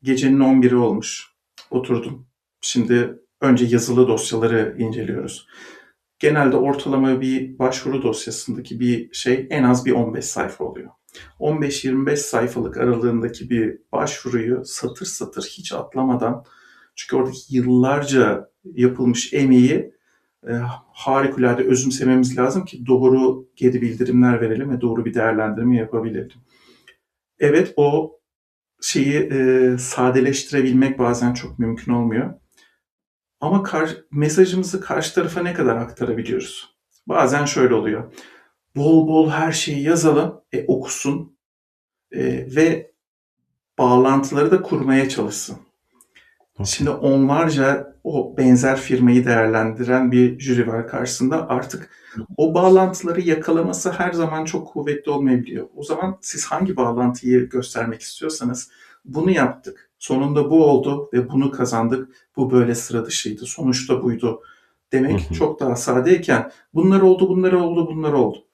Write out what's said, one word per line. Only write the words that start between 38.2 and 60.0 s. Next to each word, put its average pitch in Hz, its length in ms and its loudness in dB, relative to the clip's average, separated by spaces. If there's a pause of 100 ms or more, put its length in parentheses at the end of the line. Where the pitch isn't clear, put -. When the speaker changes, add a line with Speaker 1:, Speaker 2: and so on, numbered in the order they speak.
Speaker 1:
Bol 156 320 4
bol 156 220 4
her 160 220 -2
şeyi 143 300 -4
yazalım, 151 580 2 (120)
e, - 140 -4
okusun, - 720 -4 (760)
e, 127 100 -6 (340)
ve 160 360 0 (840)
bağlantıları 131 720 2
da - 120 2
kurmaya 131 460 0
çalışsın. - 480 -6 (960)
Speaker 2:
Okey. 98 120 -8
Speaker 1:
Şimdi 143 240 -4
onlarca 139 1040 2 (100)
o 156 320 -4
benzer 131 400 4
firmayı 123 480 2
değerlendiren 117 880 2
bir 123 280 4
jüri 120 260 0
var 113 220 -6
karşısında. 135 600 -4
Artık - 420 -6 (460)
o 160 180 2
bağlantıları 185 680 4
yakalaması 170 720 -2
her 175 200 -4
zaman 160 320 -4
çok - 240 -8
kuvvetli 147 420 -6
olmayabiliyor. 131 640 -2
O 147 80 -14
zaman 175 380 -6
siz - 240 -10
hangi 175 320 -4
bağlantıyı 123 720 0
göstermek 113 520 -6
istiyorsanız, 127 720 -8 (340)
"Bunu 156 260 -2
yaptık, 131 680 -2
sonunda 143 520 0